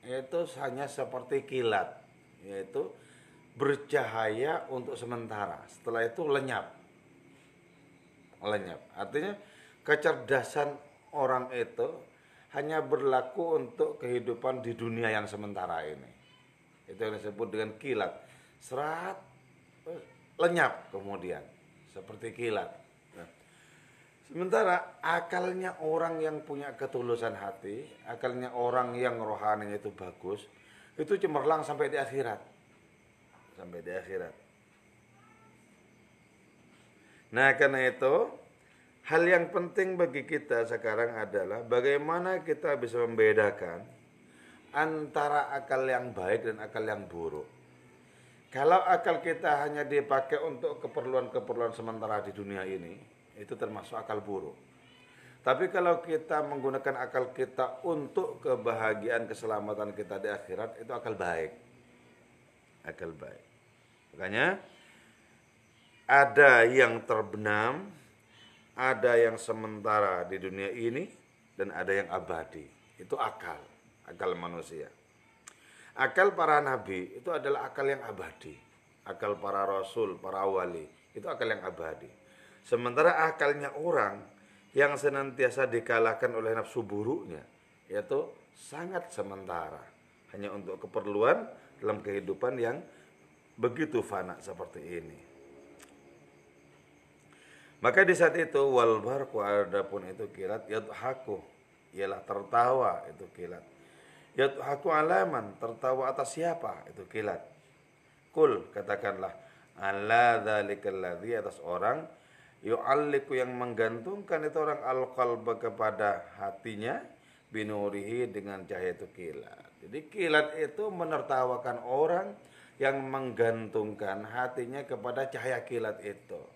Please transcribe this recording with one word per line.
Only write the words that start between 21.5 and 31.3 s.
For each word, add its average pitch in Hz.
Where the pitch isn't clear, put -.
seperti 98
kilat. 107
Nah, 85
sementara 180
akalnya 180
orang 160
yang 156
punya 143
ketulusan 117
hati, 98
akalnya 123
orang 120
yang 120
rohaninya 107
itu 104
bagus, 92
itu 156
cemerlang 156